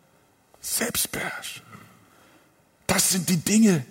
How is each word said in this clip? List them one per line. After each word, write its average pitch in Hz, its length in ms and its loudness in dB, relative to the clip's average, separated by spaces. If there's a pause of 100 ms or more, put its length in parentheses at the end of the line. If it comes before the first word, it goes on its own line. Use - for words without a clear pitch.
(600)
Selbstbeherrschung. - 1040 -6 (1200)
Das - 240 0
sind 185 180 -2
die 180 80 2
Dinge, 196 540 4